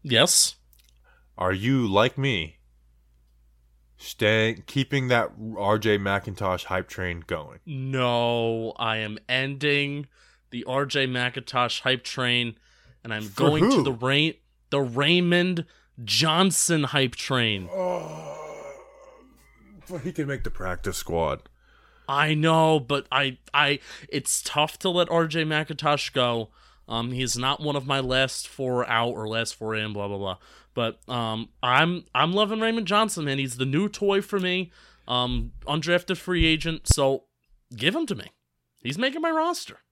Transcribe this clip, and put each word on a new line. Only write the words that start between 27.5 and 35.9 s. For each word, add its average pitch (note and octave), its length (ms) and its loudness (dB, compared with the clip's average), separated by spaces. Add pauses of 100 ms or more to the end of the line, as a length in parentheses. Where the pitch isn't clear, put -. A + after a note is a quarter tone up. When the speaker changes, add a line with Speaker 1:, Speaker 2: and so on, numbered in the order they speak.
Speaker 1:
one D3 140 -2
of C#3 100 -2
my C#3 140 0
last C3 480 0
four B2+ 420 -2
out A#2 220 2
or A2 160 -6
last A2+ 300 -4
four A2 180 -4
in, G#2+ 180 -4
blah, G2+ 140 -4
blah, G2+ 120 -4
blah. F#2+ 200 -4 (340)
But, A#2 360 -4
um, A2+ 400 -4 (160)
I'm, D#3 400 4 (100)
I'm D3+ 180 2
loving G#3+ 280 0
Raymond A3+ 260 0
Johnson, G#3 380 0
man. C#3 140 -2
He's B2+ 180 -4
the B2+ 80 0
new D3+ 240 0
toy G3 340 0
for G3+ 160 -4
me. F3+ 320 -2 (380)
Um, B2 420 0 (160)
undrafted E3+ 500 0